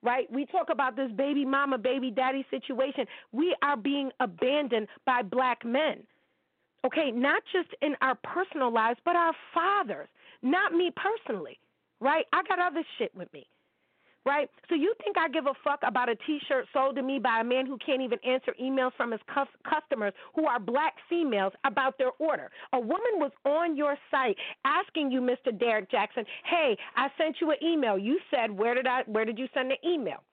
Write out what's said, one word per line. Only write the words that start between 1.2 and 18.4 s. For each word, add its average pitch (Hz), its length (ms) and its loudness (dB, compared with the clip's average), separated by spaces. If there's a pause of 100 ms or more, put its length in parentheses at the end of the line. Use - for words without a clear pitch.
mama, 269 340 2
baby 254 340 -2
daddy 262 360 0
situation. 262 580 -2 (260)
We 320 280 2
are 285 160 2
being 269 440 -2
abandoned 247 680 0 (180)
by 247 180 2
black 240 420 0
men. 254 400 0 (800)
Okay? 285 260 2
Not 269 320 2 (100)
just 349 180 0 (120)
in 285 200 0
our 262 200 2
personal 302 500 -2
lives, 233 320 0
but 349 120 2
our 339 160 4 (200)
fathers. 330 540 0 (360)
Not 339 320 2
me 339 200 2
personally. 208 640 -4 (400)
Right? 294 340 2
I 349 120 2
got 370 160 0
other 330 240 0 (140)
shit - 180 -4
with 180 160 -14
me. 135 140 -20 (760)
Right? 285 240 2 (200)
So 349 60 2
you 339 280 2
think 403 140 -2
I 330 120 2
give 269 180 -2
a 277 80 0 (100)
fuck 285 180 0
about 247 260 0
a 233 60 2
T-shirt 285 580 -2
sold 269 240 2
to 269 60 -2
me 269 160 -2
by 226 220 2
a 226 40 0
man 254 220 0
who 262 120 -8
can't 262 240 -2
even 233 220 -2
answer 254 280 -2 (100)